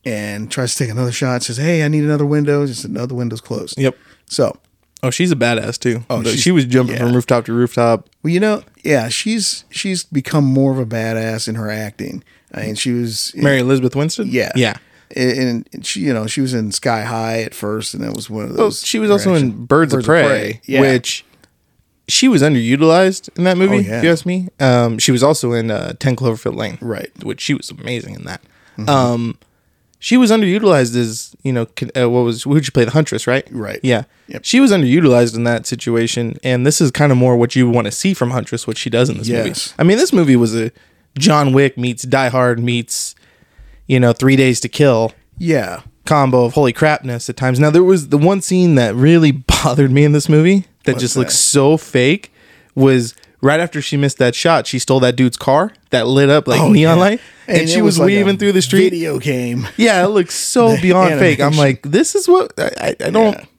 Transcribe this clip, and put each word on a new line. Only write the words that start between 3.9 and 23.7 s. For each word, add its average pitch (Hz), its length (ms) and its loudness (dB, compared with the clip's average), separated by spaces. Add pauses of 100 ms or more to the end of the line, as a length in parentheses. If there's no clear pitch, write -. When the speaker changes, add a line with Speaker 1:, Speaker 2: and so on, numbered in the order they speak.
Speaker 1:
So - 300 -2 (460)
Speaker 2:
Oh, 127 80 -2
she's 175 220 0
a 147 40 0
badass, 117 420 -2
too. 117 320 -4
Speaker 1:
Oh, 120 120 -4
Speaker 2:
But 113 100 -2
Speaker 1:
she's, 120 100 -4
Speaker 2:
she 175 100 2
was 147 140 2
jumping 127 300 0
Speaker 1:
yeah. 127 80 -4
Speaker 2:
from 120 100 0
rooftop 120 320 0
to 113 60 -6
rooftop. 117 560 0 (140)
Speaker 1:
Well, 156 100 -2
you 180 80 0
know, 214 220 -2 (220)
yeah, 123 240 0
she's, - 640 -6
she's 185 340 -6
become 143 400 -2
more 135 280 2
of 131 60 -4
a 123 80 -4
badass 110 600 -6
in 113 60 -8
her 110 160 -6
acting. 104 520 -10 (300)
I 107 140 -10
mean, 107 80 -8
she 123 180 -4
was 117 440 -6
Speaker 2:
Mary 139 240 2
Elizabeth 127 360 0
Winstead? 160 300 -4
Speaker 1:
Yeah. 120 280 -4
Speaker 2:
Yeah. 120 220 0 (400)
Speaker 1:
And, 127 560 -2
and - 140 -18
she, - 140 -8
you 151 120 -2
know, 107 140 -4
she 123 140 -6
was 127 140 -2
in 110 180 -4
Sky 113 300 -4
High 113 400 -4
at - 120 -10
first, 107 400 -8
and 107 100 -10
that 110 100 -8
was 110 160 -12
one 107 140 -8
of 123 60 -10
Speaker 2:
Well, - 160 -6
Speaker 1:
those - 180 -6
Speaker 2:
she - 140 -4
was 214 120 0
also 202 240 2
Speaker 1:
action 139 160 2
Speaker 2:
in 117 160 -12
Birds 147 260 2
of 135 60 0
Speaker 1:
Birds 113 100 -2
of 151 40 2
Speaker 2:
Prey, 160 120 4
Speaker 1:
Prey. 110 420 -2
Yeah. 135 140 0
Speaker 2:
which 131 440 0 (840)
she - 200 2
was 175 140 4
underutilized 156 840 2 (100)
in 175 60 0
that 185 120 2
movie, 196 200 2